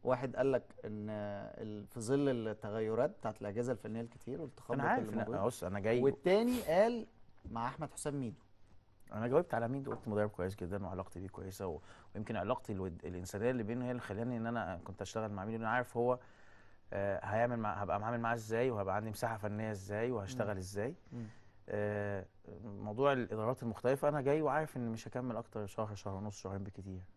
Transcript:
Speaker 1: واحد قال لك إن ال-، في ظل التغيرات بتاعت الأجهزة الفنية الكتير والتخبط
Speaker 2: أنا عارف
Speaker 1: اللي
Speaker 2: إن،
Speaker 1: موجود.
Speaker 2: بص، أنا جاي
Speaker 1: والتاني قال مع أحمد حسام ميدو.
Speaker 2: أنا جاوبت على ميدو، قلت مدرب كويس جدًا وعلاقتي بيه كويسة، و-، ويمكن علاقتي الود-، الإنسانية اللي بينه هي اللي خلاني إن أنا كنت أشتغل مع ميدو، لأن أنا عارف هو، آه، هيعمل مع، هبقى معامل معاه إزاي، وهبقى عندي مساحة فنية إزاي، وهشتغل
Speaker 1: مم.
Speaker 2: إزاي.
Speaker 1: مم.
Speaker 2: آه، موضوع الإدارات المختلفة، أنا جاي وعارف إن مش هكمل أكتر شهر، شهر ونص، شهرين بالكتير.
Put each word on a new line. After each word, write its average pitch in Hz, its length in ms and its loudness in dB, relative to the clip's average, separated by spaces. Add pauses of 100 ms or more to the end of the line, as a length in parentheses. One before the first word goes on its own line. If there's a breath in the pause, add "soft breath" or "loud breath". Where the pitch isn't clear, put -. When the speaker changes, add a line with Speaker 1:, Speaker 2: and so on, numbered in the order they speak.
Speaker 1:
واحد 127 320 2
قال 131 160 6
لك 123 120 4 (220)
إن 107 240 -4
ال-، 104 760 -6
في 120 140 -10
ظل 139 280 4 (180)
التغيرات 110 640 2
بتاعت 113 320 -4
الأجهزة 107 300 0
الفنية 110 300 -4
الكتير 120 400 -8
والتخبط - 300 -8
Speaker 2:
أنا 139 120 2
عارف 175 260 2
Speaker 1:
اللي 110 140 0
Speaker 2:
إن، - 80 -2
Speaker 1:
موجود. 98 140 2
Speaker 2:
بص، 123 180 0
أنا 95 160 0
جاي 113 220 4
Speaker 1:
والتاني 208 600 6
قال 214 460 6 (440)
مع 117 160 0
أحمد 143 240 -4
حسام 143 280 -2
ميدو. 120 220 -4 (720)
Speaker 2:
أنا 110 140 0
جاوبت 160 260 4
على 117 140 2
ميدو، 135 240 -2
قلت - 160 -6
مدرب 104 220 4
كويس 95 260 -2
جدًا 95 300 -4
وعلاقتي 90 340 -6
بيه 95 80 -8
كويسة، 95 400 -8
و-، 76 120 -4 (360 loud breath)
ويمكن 107 200 -4
علاقتي 107 380 0
الود-، 92 320 -4
الإنسانية 92 460 -2
اللي 123 120 0
بينه 120 220 -2
هي 123 60 -2
اللي 123 100 -4
خلاني 117 360 -2
إن 113 100 -2
أنا 95 360 -2
كنت 90 180 -10
أشتغل 107 300 -4
مع 98 140 -4
ميدو، 110 120 -4
لأن 113 100 -4
أنا 113 80 4
عارف 123 220 0
هو، 123 220 4 (720 loud breath)
آه، 98 320 0
هيعمل 117 340 2
مع، 107 140 0
هبقى 101 260 0
معامل 117 200 -2
معاه 117 160 2
إزاي، 113 360 2
وهبقى 98 240 0
عندي 107 140 -2
مساحة 113 280 -2
فنية 107 340 -2
إزاي، 104 400 -2
وهشتغل 107 420 -2
Speaker 1:
مم. 98 40 -2
Speaker 2:
إزاي. 98 380 -2 (180)
Speaker 1:
مم. 120 120 -6 (440 loud breath)
Speaker 2:
آه، 104 560 0 (380)
موضوع 107 500 2
الإدارات 113 500 0
المختلفة، 127 460 2
أنا 147 120 0
جاي 139 200 4
وعارف 147 360 2
إن 120 120 -2
مش 113 180 -6
هكمل 123 300 -4
أكتر 110 280 -6
شهر، 104 300 -4
شهر 98 200 -6
ونص، 101 260 -6
شهرين 98 220 -4
بالكتير. 95 380 -10 (160)